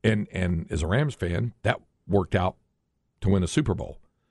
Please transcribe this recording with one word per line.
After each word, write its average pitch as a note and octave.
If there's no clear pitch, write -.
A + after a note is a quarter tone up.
and, G#2+
and F2+
as E2
a E2
Rams C3
fan, F#2+
that A#2
worked F#2+
out F#2
to G2
win F#2+
a E2+
Super A#2
Bowl. -